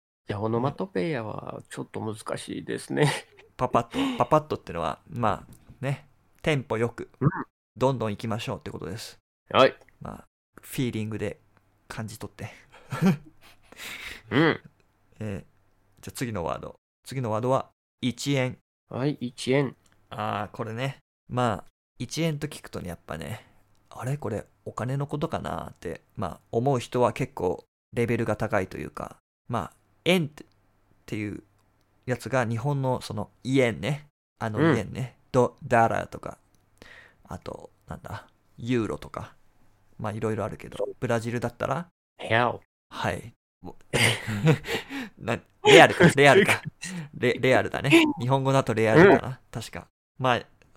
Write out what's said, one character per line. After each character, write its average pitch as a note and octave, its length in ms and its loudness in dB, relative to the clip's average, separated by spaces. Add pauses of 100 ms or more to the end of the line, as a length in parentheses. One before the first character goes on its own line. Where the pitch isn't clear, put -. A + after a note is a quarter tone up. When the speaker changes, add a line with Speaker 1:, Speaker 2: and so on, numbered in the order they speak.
(280)
Speaker 1:
や、 G2+ 120 -4
オ A2 80 -2
ノ A#2 140 0
マ C#3+ 100 0
ト F#3+ 160 -8
ペ F3+ 220 -2
イ - 20 -2
ヤ A#2+ 140 -4
は - 440 -10
ち - 100 -12
ょ - 20 -8
っ B2+ 60 -10
と - 120 -10
難 G#2+ 380 -6
し - 220 -8
い - 40 -12
で A#2 160 -6
す - 140 -8
ね。 C#3+ 180 4 (460)
Speaker 2:
パ B2+ 100 -2
パ A#2 140 2
ッ - 80 -4
と、 C4+ 280 -2
パ B2 80 2
パ D#3 120 4
ッ D3+ 100 0
と - 80 -4
っ - 40 -12
て - 120 -14
の E2 80 -6
は、 D#2+ 200 -4 (100)
ま A#2 360 -2
あ、 - 80 -20 (280)
ね、 C3+ 260 -6 (340)
テ D#3 140 2
ン B2+ 80 -2
ポ A2+ 140 -2
よ A2+ 120 0
く、 - 200 -12 (100)
Speaker 1:
う C3 60 0
ん。 - 40 6 (460)
Speaker 2:
ど B2+ 160 2
ん B2+ 80 -4
ど A2 80 -2
ん G#2 40 -2
行 G2+ 60 -6
き A#2 120 -8
ま G#2+ 100 -2
し - 80 -8
ょ A2 80 -6
う - 40 -12
っ - 20 -18
て - 100 -10
こ - 80 -12
と - 60 -10
で F2+ 120 -8
す。 - 220 -14 (300)
Speaker 1:
は C3 180 8
い。 - 80 2 (240)
Speaker 2:
ま - 220 -14
あ、 - 40 -20 (360)
フ - 160 -12
ィ B2+ 120 0
ー - 20 -6
リ A2 120 -6
ン G#2+ 60 -6
グ G#2+ 80 -8
で G2+ 240 -8 (480)
感 G#2+ 180 -10
じ - 100 -14
取 - 140 -14
っ - 20 -20
て。 - 160 -14 (1800)
Speaker 1:
う A#2 80 4
ん。 D#3+ 220 2 (260)
Speaker 2:
<laughs> - 320 -20
え G#2 180 -8
ー、 - 20 -10 (640)
じ - 80 -14
ゃ - 0 -
あ - 20 -16
次 A#2+ 200 -6
の F2 140 -4
ワ B1 120 -2
ー - 20 -12
ド。 - 200 -16 (240)
次 C3 180 -8
の A2+ 100 -2
ワ G#2+ 80 -2
ー - 20 -4
ド B2 80 0
は、 C3 200 0 (300)
一 B2+ 340 -2
円。 B2+ 260 0 (300)
Speaker 1:
は B2+ 180 -4
い、 D3+ 120 -2
一 B2 320 -4
円。 C3+ 240 2 (340)
Speaker 2:
あ G#2+ 440 -4
ー、 - 20 -18
こ B2 80 -8
れ G#2+ 100 -8
ね。 C3 240 -6 (300)
ま B2 400 0
あ、 - 40 -20 (260)
一 B2+ 240 -6
円 D#3+ 160 0
と D3+ 80 -6
聞 - 160 -10
く - 80 -18
と F2+ 100 -8
ね、 E2 100 -8
や E2 60 -8
っ - 120 -20
ぱ D#2 100 -8
ね、 - 260 -10 (460)
あ - 160 -12
れ？ C#3 120 -4
こ A#2 120 -6
れ、 G#2 160 -6 (200)
お - 60 -12
金 C3 260 -4
の C#3+ 100 -4
こ D3 100 -6
と D3 120 -2
か F#2+ 100 -4
な D#2+ 320 -8
っ - 20 -20
て、 - 280 -12 (140)
ま F#2+ 120 -6
あ、 - 120 -10 (120)
思 B2+ 240 2
う A#2+ 40 0
人 B2 220 -2
は A#2 100 4
結 - 220 -6
構 - 320 -4 (280)
レ A#2+ 120 2
ベ A#2 120 0
ル A2+ 80 2
が G#2+ 100 0
高 G#2 260 -2
い F#2+ 60 -4
と - 100 -12
い D2+ 80 -8
う - 60 -10
か、 - 260 -12 (300)
ま A#2+ 120 -2
あ、 - 140 -8 (320)
円 E3+ 220 4
っ - 20 -8
て、 - 140 -18
っ - 40 -20 (600)
て - 80 -8
い G#2 120 -4
う - 160 -10 (640)
や B2 120 -2
つ - 120 -10
が B2+ 160 2
日 A2+ 120 -2
本 C#3 260 -2
の B2+ 180 -2
そ - 140 -10
の、 G#2 160 -8 (120)
イ C3+ 180 2
エ A#2 100 4
ン C#2 100 -6
ね。 C#3+ 240 -4 (320)
あ A2+ 140 -4
の G#2+ 100 -2 (140)
イ - 20 0
エ A2 60 -2
ン - 100 -10
ね。 B2 240 -8
Speaker 1:
う - 100 -20
ん。 - 40 -20
Speaker 2:
ド-、 B2 340 2
ダ A#2 220 4
ラ G2 160 0
ー - 40 -6
と - 120 -14
か、 - 180 -12 (880)
あ - 160 -12
と、 - 320 -14 (160)
な - 80 -10
ん - 80 -14
だ、 - 240 -12 (300)
ユ A#2+ 260 0
ー G2 40 -2
ロ - 120 -6
と - 100 -16
か、 - 240 -12 (640)
ま A2 120 -6
あ、 - 20 -6
い G#2+ 80 -8
ろ A2 120 -2
い A2 40 -2
ろ G2+ 100 -2
あ - 40 -4
る - 80 -10
け - 120 -16
ど、 - 180 -6 (120)
ブ B2+ 80 -4
ラ A#2 120 2
ジ A2+ 120 -6
ル A#2+ 80 -2
だ A#2+ 100 -4
っ - 80 -14
た A2 80 -4
ら？ D#3+ 220 -4 (320)
Speaker 1:
レ - 160 -2
ア A#2 160 4
ル。 - 80 -8 (320)
Speaker 2:
は A2 200 -4
い。 - 220 -8 (300)
も-、 F2+ 120 -14 (840)
<laughs> C4+ 560 -8
な-、 - 220 -4 (260)
レ G#4 160 12
ア C3+ 60 12
ル - 80 2
か、 F3 200 8
レ C#3+ 140 8
ア C3 60 10
ル G3 100 8
か。 - 160 0 (540)
レ-、 B2 260 0
レ B2+ 140 4
ア G2 80 4
ル - 80 -4
だ - 100 -4
ね。 A#2+ 80 0 (160)
Speaker 1:
<laughs> D4+ 160 -4
Speaker 2:
日 B2 60 -2
本 C3+ 160 2
語 C3+ 80 2
だ C3+ 120 6
と A2 120 0
レ A2 160 4
ア A#2+ 40 6
ル F3 220 10
か - 100 -4
な。 - 20 -6
Speaker 1:
う - 20 -8
ん。 B2+ 60 -10 (140)
Speaker 2:
確 - 200 -10
か。 - 160 -14 (320)
ま B2+ 160 2
あ、 - 100 -4 (320)